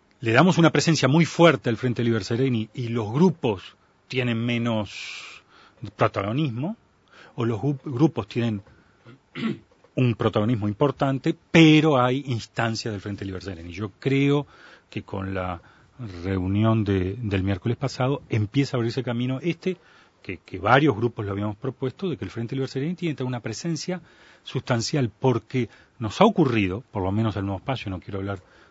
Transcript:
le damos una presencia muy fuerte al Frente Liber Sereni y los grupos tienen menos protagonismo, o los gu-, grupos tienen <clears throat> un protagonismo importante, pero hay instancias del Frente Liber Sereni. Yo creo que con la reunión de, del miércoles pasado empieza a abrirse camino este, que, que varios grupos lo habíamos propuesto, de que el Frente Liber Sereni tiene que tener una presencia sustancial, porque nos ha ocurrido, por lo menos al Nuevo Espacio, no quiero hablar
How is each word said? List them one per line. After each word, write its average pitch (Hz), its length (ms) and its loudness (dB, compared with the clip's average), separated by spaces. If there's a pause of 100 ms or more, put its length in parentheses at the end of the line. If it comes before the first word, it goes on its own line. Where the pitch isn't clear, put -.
(200)
le 113 120 0
damos 165 260 6
una 160 140 6
presencia 147 360 2
muy 156 160 6
fuerte 151 460 4
al 110 80 -2
Frente 123 260 -2
Liber 113 180 0
Sereni 117 520 -2
y 123 140 -6
los 113 220 -4
grupos 131 680 0 (300)
tienen 120 360 -2
menos 117 960 -4 (540)
protagonismo, 120 800 -2 (580)
o 117 120 -2
los 113 160 -2
gu-, 139 200 -2
grupos 131 460 0
tienen 117 320 -2 (760)
<clears throat> - 80 -10 (540)
un 123 200 2
protagonismo 107 500 0
importante, 135 680 -2 (160)
pero 156 500 8
hay 127 240 0
instancias 117 640 -4
del 101 100 -8
Frente 101 240 -10
Liber 92 200 -8
Sereni. 85 280 -12
Yo 98 280 -10
creo 139 440 2 (460)
que - 140 -8
con 95 300 -6
la 90 280 -6 (600)
reunión 98 580 2
de, 95 320 0
del 101 300 -2
miércoles 98 320 -2
pasado 131 520 -2
empieza 131 480 0
a - 20 0
abrirse 117 260 -2
camino 127 360 -4
este, 170 360 -4 (440)
que, 92 180 -10
que - 200 -14
varios 120 380 4
grupos 110 280 -2
lo 98 60 -6
habíamos 101 240 -4
propuesto, 131 560 -6
de 131 60 -6
que - 80 -10
el - 80 -10
Frente 117 240 -6
Liber 131 120 -4
Sereni 151 280 -4
tiene 160 180 -4
que - 40 -20
tener 127 100 -4
una 127 100 -4
presencia 170 640 -6 (400)
sustancial, 123 760 -2
porque 123 520 0 (320)
nos 110 200 -2
ha 190 40 8
ocurrido, 117 680 2
por 98 140 -2
lo 92 80 0
menos 110 240 0
al 98 100 -4
Nuevo 98 120 -4
Espacio, 123 300 -6
no 90 120 -6
quiero 98 180 -8
hablar 98 240 -6 (280)